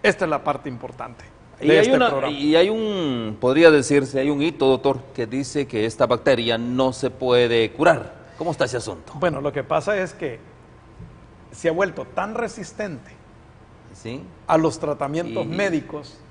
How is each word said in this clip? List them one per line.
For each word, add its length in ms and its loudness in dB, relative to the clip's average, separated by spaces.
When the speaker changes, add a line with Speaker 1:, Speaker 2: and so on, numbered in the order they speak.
Speaker 1:
Esta 240 2
es 40 -2
la 140 -2
parte 240 -4
importante 560 -14
Speaker 2:
Y 80 -2
Speaker 1:
de 40 6
Speaker 2:
hay 120 8
Speaker 1:
este 120 4
Speaker 2:
una, 140 4
Speaker 1:
programa. 220 -2
Speaker 2:
y 240 0
hay 120 6
un, 720 -4
podría 300 6
decirse, 500 2
hay 100 0
un 120 -2
hito, 240 0
doctor, 340 2
que 120 -4
dice 400 -4
que 200 -2
esta 200 0
bacteria 520 2
no 340 0
se 180 -4
puede 640 2
curar. 420 2
¿Cómo 120 -4
está 160 -2
ese 100 -6
asunto? 400 -10
Speaker 1:
Bueno, 240 -2
lo 120 -4
que 120 -6
pasa 340 -2
es 140 -4
que 260 -10
se 180 -4
ha 40 2
vuelto 320 -2
tan 300 -6
resistente 800 -10
Speaker 2:
Sí. 280 -12
Speaker 1:
a 120 4
los 200 0
tratamientos 680 -4
Speaker 2:
Y 20 -8
Speaker 1:
médicos 720 -6